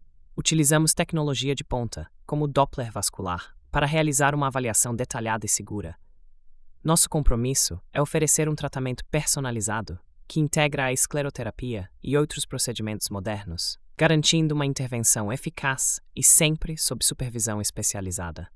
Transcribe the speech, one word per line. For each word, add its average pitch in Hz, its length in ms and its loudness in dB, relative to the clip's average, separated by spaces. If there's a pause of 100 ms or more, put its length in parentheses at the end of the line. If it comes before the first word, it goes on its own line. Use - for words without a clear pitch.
(360)
Utilizamos 156 580 4
tecnologia 143 600 -2
de - 100 -6
ponta, 117 460 -6 (140)
como 151 200 -2
o 147 40 0
Doppler 135 420 0
vascular, 92 640 -6 (160)
para 147 140 0
realizar 147 500 2
uma 147 120 0
avaliação 123 480 0
detalhada 110 500 -4
e 104 40 -4
segura. 101 480 -4 (840)
Nosso 160 280 4
compromisso 127 680 2 (120)
é 135 80 2
oferecer 151 480 2
um 151 60 0
tratamento 131 520 -4
personalizado, 113 920 -2 (300)
que - 100 -4
integra 147 460 2
a 127 80 0
escleroterapia 123 1000 -4 (120)
e 135 140 0
outros 147 280 0
procedimentos 110 640 -4
modernos, 101 680 -6 (180)
garantindo 156 580 4
uma 147 120 0
intervenção 120 680 0
eficaz - 680 -2 (140)
e - 80 -2
sempre 160 540 6
sob - 280 -2
supervisão 113 560 -2
especializada. 92 960 -4